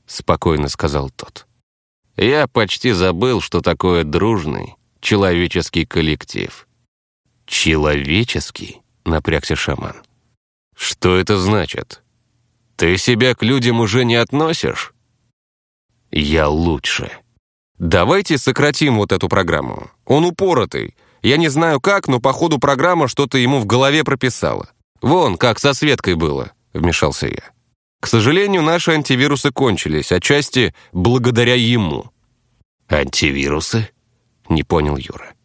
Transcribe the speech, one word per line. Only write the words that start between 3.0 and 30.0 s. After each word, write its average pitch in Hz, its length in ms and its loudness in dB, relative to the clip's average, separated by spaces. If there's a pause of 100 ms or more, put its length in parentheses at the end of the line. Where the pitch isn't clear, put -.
что - 200 -4
такое 87 420 0
дружный 78 720 -2 (240)
человеческий 87 880 0
коллектив». - 800 -4 (800)
«Человеческий?» 76 1400 -2 (240)
напрягся 80 500 -2
шаман. 73 400 -6 (800)
«Что - 400 0
это 92 220 2
значит? 92 640 -2 (720)
Ты 87 220 2
себя 123 360 2
к - 80 -8
людям 120 380 2
уже 117 260 2
не 117 100 2
относишь?» 143 800 -2 (1200)
«Я 76 360 0
лучше». 76 640 -2 (640)
«Давайте 117 600 0
сократим 135 600 0
вот 101 140 0
эту 98 180 -2
программу. 80 640 -2 (140)
Он 151 200 2
упоротый. 143 680 -2 (260)
Я 131 160 2
не 165 100 2
знаю 151 320 2
как, 190 280 0
но, 127 120 2
походу, 139 380 0
программа 147 500 0
что-то 139 300 -2
ему 131 220 2
в 110 60 -2
голове 135 380 2
прописала. 123 680 -4 (320)
Вон, 135 360 2
как 120 220 2
со 143 140 2
Светкой 123 420 0
было», 71 360 -2 (220)
вмешался 78 540 0
я. - 240 -10 (500)
«К - 60 -6
сожалению, 170 560 2
наши 165 280 0
антивирусы 143 600 2
кончились, 80 600 0